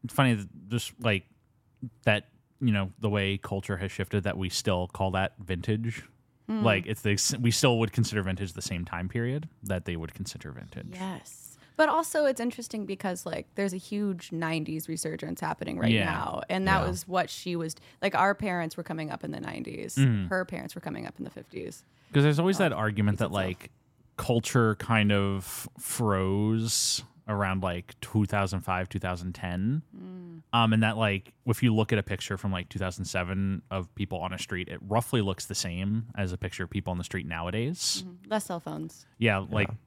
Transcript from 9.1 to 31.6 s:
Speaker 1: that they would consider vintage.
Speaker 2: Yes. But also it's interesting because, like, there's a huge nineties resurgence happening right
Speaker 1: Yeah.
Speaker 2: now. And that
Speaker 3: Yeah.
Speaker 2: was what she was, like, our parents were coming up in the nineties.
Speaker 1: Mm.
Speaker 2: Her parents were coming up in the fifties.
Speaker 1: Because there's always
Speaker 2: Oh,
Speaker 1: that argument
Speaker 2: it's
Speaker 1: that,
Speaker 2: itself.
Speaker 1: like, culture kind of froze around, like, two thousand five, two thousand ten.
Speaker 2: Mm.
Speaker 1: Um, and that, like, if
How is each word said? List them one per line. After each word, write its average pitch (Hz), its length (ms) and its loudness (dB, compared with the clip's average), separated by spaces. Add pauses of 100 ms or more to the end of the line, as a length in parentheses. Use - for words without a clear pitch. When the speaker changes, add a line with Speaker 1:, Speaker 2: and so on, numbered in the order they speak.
Speaker 1:
that 92 220 -2
they 87 100 -2
would 80 200 -6
consider - 360 -8
vintage. - 400 -12
Speaker 2:
Yes. 185 540 -10 (320)
But 311 120 6
also 311 360 2
it's 262 160 2
interesting 233 460 -4
because, 190 400 -4
like, - 260 -6
there's 196 200 0
a 185 40 -4
huge 196 540 -4
nineties 160 580 -2
resurgence 160 500 -4
happening - 380 -4
right 226 140 4
Speaker 1:
Yeah. 220 140 6
Speaker 2:
now. - 440 -2
And 190 180 0
that 190 140 4
Speaker 3:
Yeah. - 80 0
Speaker 2:
was 180 180 -6
what 180 220 0
she - 260 -4
was, 160 200 -4 (260)
like, 196 140 0
our 196 180 6
parents 180 420 -2
were 170 80 -8
coming 160 280 -6
up - 120 -8
in - 80 -6
the - 80 -8
nineties. - 560 -8
Speaker 1:
Mm. 113 340 4
Speaker 2:
Her 185 140 0
parents - 300 -8
were 175 80 -12
coming - 240 -8
up - 140 -10
in - 40 -6
the - 60 -8
fifties. - 540 -12 (240)
Speaker 1:
Because 143 160 4
there's 147 160 6
always 190 200 4
Speaker 2:
Oh, 196 40 6
Speaker 1:
that 151 100 4
argument 104 420 4
Speaker 2:
it's - 40 -8
Speaker 1:
that, 113 80 2
Speaker 2:
itself. 95 180 2
Speaker 1:
like, - 260 -6 (460)
culture 117 580 4
kind 107 380 4
of 98 560 0 (440)
froze 107 880 2 (240)
around, 98 340 0
like, 90 400 -4
two 107 240 2
thousand 98 360 0
five, 92 280 -2
two - 100 -6
thousand 90 360 -4
ten. 98 480 -2 (120)
Speaker 2:
Mm. 180 460 -14 (100)
Speaker 1:
Um, 113 220 6
and 110 80 6
that, 110 160 4
like, 101 360 0 (120)
if 117 160 2